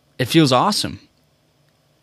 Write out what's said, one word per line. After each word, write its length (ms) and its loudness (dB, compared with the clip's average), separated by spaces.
it 60 -4
feels 260 2
awesome. 480 -2